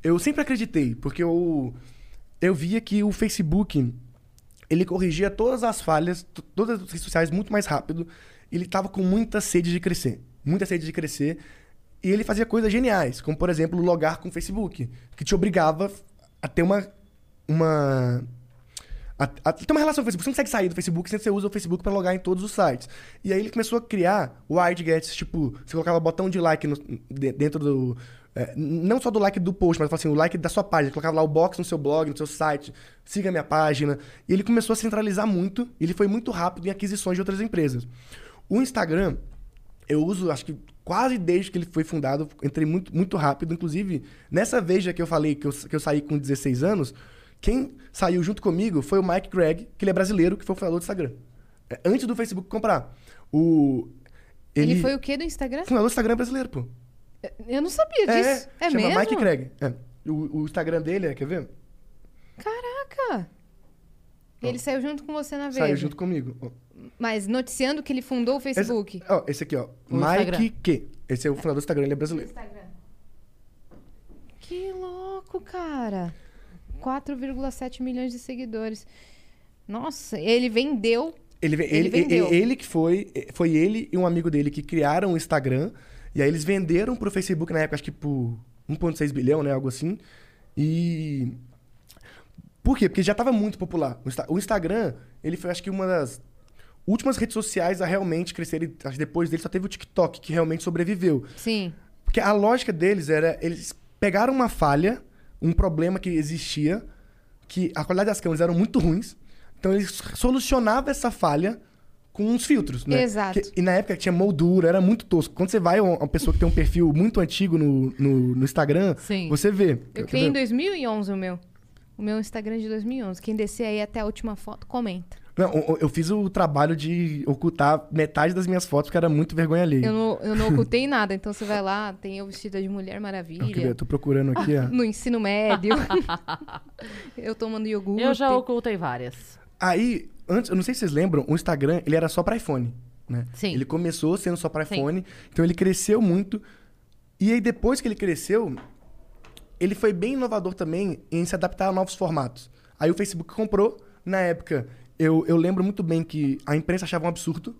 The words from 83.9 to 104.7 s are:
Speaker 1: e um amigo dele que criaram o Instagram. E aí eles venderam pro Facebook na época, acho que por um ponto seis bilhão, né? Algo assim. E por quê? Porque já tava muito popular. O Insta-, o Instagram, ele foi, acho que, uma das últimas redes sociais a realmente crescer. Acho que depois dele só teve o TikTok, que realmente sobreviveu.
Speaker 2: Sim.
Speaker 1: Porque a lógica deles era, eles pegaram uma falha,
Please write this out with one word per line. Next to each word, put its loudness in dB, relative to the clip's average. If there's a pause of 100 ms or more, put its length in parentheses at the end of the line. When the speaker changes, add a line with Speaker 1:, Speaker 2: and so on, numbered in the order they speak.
Speaker 1:
e 2
um 4
amigo 0
dele 2
que -8
criaram 2
o 0
Instagram. 0 (420)
E 0
aí 4
eles 0
venderam 2
pro -4
Facebook -2
na 2
época, -2
acho -6
que -8
por -4 (300)
um -2
ponto -2
seis 0
bilhão, 2
né? 0
Algo -2
assim. -4 (580)
E -2 (1300)
por 4
quê? 4
Porque 0
já 2
tava 2
muito 0
popular. -4
O -4
Insta-, -6
o 0
Instagram, -2 (280)
ele -4
foi, -6
acho -6
que, -8
uma -2
das -2 (680)
últimas 2
redes -2
sociais 0
a 0
realmente 0
crescer. -6 (120)
Acho -6
que -10
depois -2
dele -2
só -8
teve -4
o -6
TikTok, -2
que -8
realmente 0
sobreviveu. 0 (120)
Speaker 2:
Sim. -4 (320)
Speaker 1:
Porque 4
a 4
lógica 2
deles 2
era, 4
eles -6 (260)
pegaram 4
uma 2
falha, 2 (400)